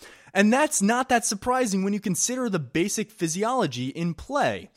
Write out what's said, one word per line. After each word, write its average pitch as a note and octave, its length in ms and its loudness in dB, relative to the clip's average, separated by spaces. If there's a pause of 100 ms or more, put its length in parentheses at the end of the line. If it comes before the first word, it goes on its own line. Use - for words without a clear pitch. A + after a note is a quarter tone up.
(360)
And G#3 160 6
that's D4 300 2
not A#3+ 280 2
that A#3+ 180 4
surprising A3+ 560 0
when G3+ 100 0
you G#3 60 -4
consider A#3+ 500 -2
the F#3+ 80 0
basic E3 540 -2
physiology E3+ 800 -2
in E3 260 -4
play. D3 600 -2